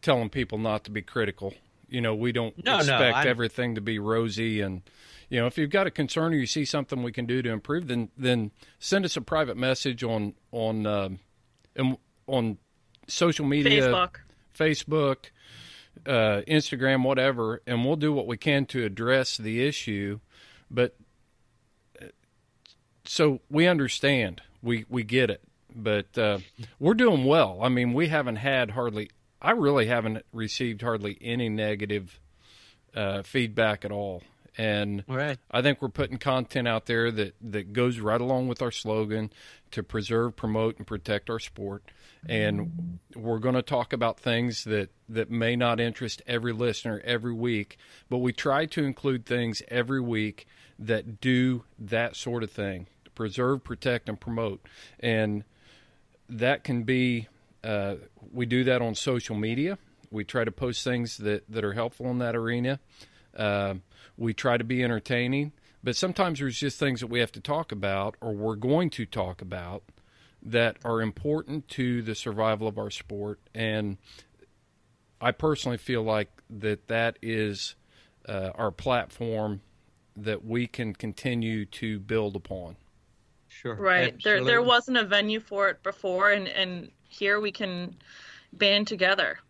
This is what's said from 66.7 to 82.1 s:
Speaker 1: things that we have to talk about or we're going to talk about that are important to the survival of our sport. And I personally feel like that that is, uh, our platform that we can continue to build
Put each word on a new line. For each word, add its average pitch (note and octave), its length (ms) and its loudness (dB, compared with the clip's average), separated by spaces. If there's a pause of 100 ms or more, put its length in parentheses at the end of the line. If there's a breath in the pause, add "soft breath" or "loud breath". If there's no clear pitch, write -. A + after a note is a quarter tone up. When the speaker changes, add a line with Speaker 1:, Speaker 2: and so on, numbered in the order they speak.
Speaker 1:
things C3 220 0
that A#2+ 80 -8
we A#2+ 120 0
have A2+ 120 0
to - 80 -14
talk D3+ 300 -4
about G2 520 -2
or A2+ 100 -4
we're G#2+ 240 -2
going C#3+ 320 2
to A#2+ 160 -6
talk F#2 380 -6
about F#2 400 -10 (600 soft breath)
that A#2 440 0
are A2+ 160 0
important D3 640 -4
to B2 320 -2
the A2 140 -4
survival A2 520 -2
of G#2+ 120 -4
our G#2 100 -6
sport. G#2 500 -8 (160)
And G#2+ 440 -2 (1200 loud breath)
I A#2+ 120 0
personally C#3 440 -2
feel A#2+ 260 -2
like G#2+ 280 0 (180)
that G#2+ 400 -4
that A2+ 320 0
is, G#2+ 540 -4 (520 soft breath)
uh, F#2+ 280 -6
our A2 160 -2
platform A2 920 -2 (560)
that G#2 260 -6
we A#2 240 -2
can A2 280 -6
continue A2+ 720 -4
to G#2+ 320 -6
build G#2 380 -2